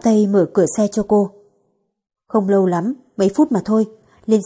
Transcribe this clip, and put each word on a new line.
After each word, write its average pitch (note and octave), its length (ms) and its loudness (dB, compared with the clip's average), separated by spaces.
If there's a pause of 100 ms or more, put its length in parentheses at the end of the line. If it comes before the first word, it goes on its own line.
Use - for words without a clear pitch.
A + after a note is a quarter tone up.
Tây G#3+ 240 2
mở G3 260 2
cửa - 120 2 (120)
xe G#3+ 100 0
cho G3+ 200 -6
cô. G3+ 240 0 (960)
"Không G3 220 -2
lâu G3 160 2
lắm, F3+ 280 -2 (240)
mấy G3 120 0
phút D4+ 220 0
mà G3+ 140 -2
thôi, A3 200 0 (400)
lên A3 200 0